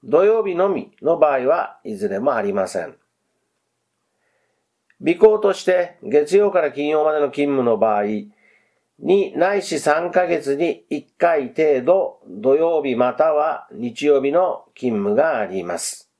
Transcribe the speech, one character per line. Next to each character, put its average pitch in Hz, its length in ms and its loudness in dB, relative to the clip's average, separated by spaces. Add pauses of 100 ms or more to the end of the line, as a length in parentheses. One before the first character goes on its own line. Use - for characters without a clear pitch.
土 151 220 2
曜 220 180 2
日 196 100 -4
の 180 140 0
み 190 240 -6 (100)
の 165 160 0
場 151 180 2
合 127 120 -2
は - 380 -2
い 110 100 -10
ず 101 140 -4
れ 95 100 -4
も 131 160 -2
あ 110 60 -4
り 101 100 -4
ま 95 160 -2
せ 90 160 -8
ん。 69 140 -16 (2000)
備 165 160 -2
考 214 240 6
と 202 140 2
し - 100 -8
て 180 400 0
月 147 320 2
曜 202 160 4
か 180 80 2
ら 147 140 -2
金 147 160 -4
曜 151 160 0
ま 156 80 0
で 151 60 -2
の 143 120 0
勤 143 260 -2
務 131 60 0
の 117 140 2
場 107 220 0
合、 104 40 -2 (960)
二 196 380 0
な 185 180 0
い 196 60 -2
し 156 180 -6
三 160 320 0
ヶ 180 160 0
月 143 300 -2
に 160 320 -2
一 - 180 -8 (100)
回 151 380 0
程 147 260 2
度 170 460 0
土 107 280 0
曜 160 280 0
日 131 120 -2
ま 123 180 2
た 160 180 2
は 151 400 -2
日 120 360 -6
曜 143 140 4
日 139 120 -2
の 180 320 0 (100)
勤 117 240 -2
務 101 160 -2
が 147 240 0
あ 107 60 -2
り 92 180 -8
ま 87 160 -8
す。 - 400 -12